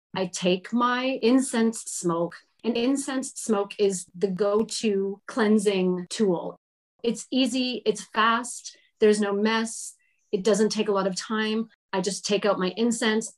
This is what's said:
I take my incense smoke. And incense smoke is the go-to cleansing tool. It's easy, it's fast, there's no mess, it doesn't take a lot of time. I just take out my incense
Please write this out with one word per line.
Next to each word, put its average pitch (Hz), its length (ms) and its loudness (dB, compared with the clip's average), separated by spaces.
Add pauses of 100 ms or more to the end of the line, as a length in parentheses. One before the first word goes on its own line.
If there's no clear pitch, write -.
(140)
I 190 120 -2
take 180 460 -2
my 247 500 0
incense 233 640 2
smoke. 170 500 -2 (280)
And 233 120 0
incense 269 580 -2
smoke 202 440 -2
is 196 360 0
the 190 140 -2
go-to 202 960 0
cleansing 190 840 2
tool. 180 460 0 (460)
It's 233 300 -4
easy, 254 520 -2
it's 214 200 0
fast, 226 720 -2 (240)
there's 214 200 6
no 202 120 0
mess, 220 640 -2 (360)
it 190 140 -2
doesn't 214 240 4
take 214 200 -2
a 214 40 0
lot 190 160 0
of 185 80 -4
time. 220 520 -2 (240)
I 190 80 0
just 185 240 -4
take 202 220 0
out 196 140 2
my 185 160 0
incense 226 600 0